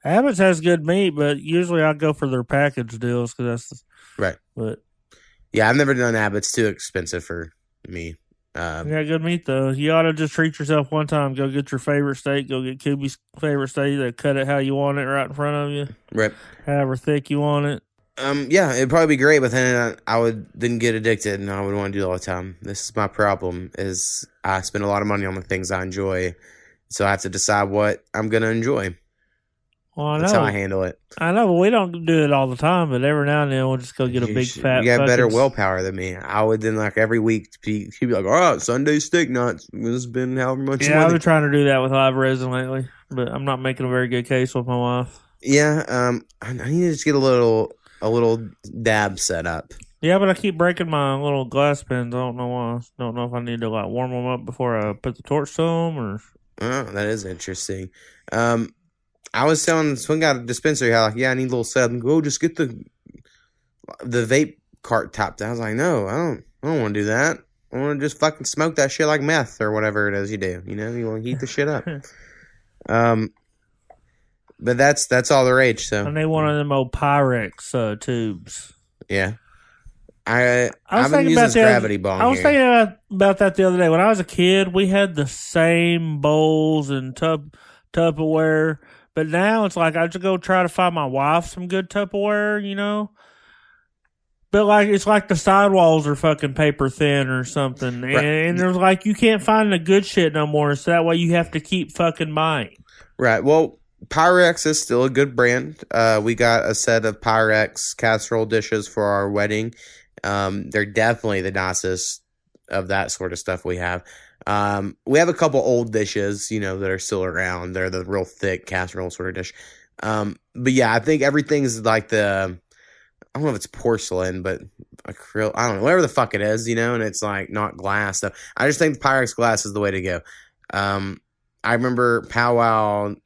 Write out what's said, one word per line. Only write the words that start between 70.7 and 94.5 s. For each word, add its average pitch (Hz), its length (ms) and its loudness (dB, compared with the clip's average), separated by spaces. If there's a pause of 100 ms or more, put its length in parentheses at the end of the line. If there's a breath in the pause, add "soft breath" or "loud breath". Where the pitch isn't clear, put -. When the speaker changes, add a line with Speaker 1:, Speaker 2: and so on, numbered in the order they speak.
Speaker 2:
know, 107 140 -8
you 120 180 -6
wanna 110 140 -6
heat 123 180 -6
the 131 60 -6
shit 143 220 -2
up." 147 180 -4
Speaker 1:
<laughs> 143 200 -10 (840 soft breath)
Speaker 2:
Um, 113 440 2 (1300)
but 120 180 0
that's, 143 280 4
that's 127 260 2
all 135 120 6
the 127 80 4
rage. 127 360 2
So 104 180 -2
Speaker 1:
I 147 60 -4
need 156 140 -2
one 156 220 0
of 147 80 0
them 147 140 -2
old 135 220 0
Pyrex, 135 840 0
uh, 110 220 -2
tubes. 113 760 -6 (360)
Speaker 2:
Yeah. 98 240 -2 (920 soft breath)
I, 123 460 2 (180)
Speaker 1:
I 208 100 0
was 254 80 4
Speaker 2:
I've 277 40 2
been - 0 -
Speaker 1:
thinking 285 200 4
Speaker 2:
using - 80 6
Speaker 1:
about 233 80 8
Speaker 2:
this - 80 0
Speaker 1:
that. 226 100 6
Speaker 2:
Gravity 110 340 4
Bong 95 220 -2
Speaker 1:
I 226 60 4
was 262 120 2
Speaker 2:
here. - 60 -4
Speaker 1:
thinking 285 180 6
about, 233 360 4 (120)
about 196 280 2
that 196 180 4
the 190 80 4
other 185 120 4
day. 180 120 4
When 165 120 4
I 202 80 4
was 220 120 2
a 170 40 -4
kid, 185 480 2
we 190 140 2
had 190 300 2
the 143 100 0
same 165 920 0
bowls 156 720 2
and 131 260 -4
Tup-, 156 400 -4 (360 soft breath)
Tupperware 156 840 2 (380 soft breath)
but 160 120 0
now 208 360 2
it's 185 120 -4
like, 165 200 2
I 165 100 2
just 175 160 -6
go 190 140 2
try 185 260 2
to 175 60 2
find 175 260 2
my 151 120 -2
wife 143 400 2
some 180 200 -12
good 185 240 -4
Tupperware, 208 720 -2
you 196 120 -6
know? 208 340 -4 (1400 soft breath)